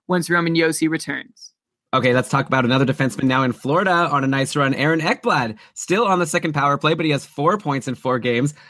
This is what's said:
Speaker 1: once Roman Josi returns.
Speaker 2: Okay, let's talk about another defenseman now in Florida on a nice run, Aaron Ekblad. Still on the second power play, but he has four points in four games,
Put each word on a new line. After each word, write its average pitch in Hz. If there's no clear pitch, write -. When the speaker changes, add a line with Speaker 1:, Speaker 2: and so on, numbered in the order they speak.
Speaker 1:
once 175
Roman 170
Josi 160
returns. -
Speaker 2:
Okay, 127
let's 123
talk 139
about 131
another 131
defenseman 131
now 131
in 127
Florida 165
on 156
a 135
nice 135
run, 139
Aaron 160
Ekblad. 151
Still 208
on 190
the 170
second 165
power 143
play, 151
but 165
he 151
has 139
four 165
points 139
in 127
four 127
games, 123